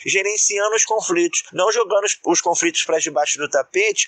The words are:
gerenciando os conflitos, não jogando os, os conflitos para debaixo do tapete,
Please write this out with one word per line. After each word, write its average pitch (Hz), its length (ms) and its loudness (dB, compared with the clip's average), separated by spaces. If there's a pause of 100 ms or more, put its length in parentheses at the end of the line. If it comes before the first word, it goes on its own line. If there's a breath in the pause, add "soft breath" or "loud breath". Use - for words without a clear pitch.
gerenciando 202 720 0
os 214 100 2
conflitos, 175 640 0
não 185 200 2
jogando 208 340 0
os, - 200 -2
os 165 160 2
conflitos 170 420 0
para 160 160 0
debaixo 147 380 -2
do 147 120 -6
tapete, 190 580 0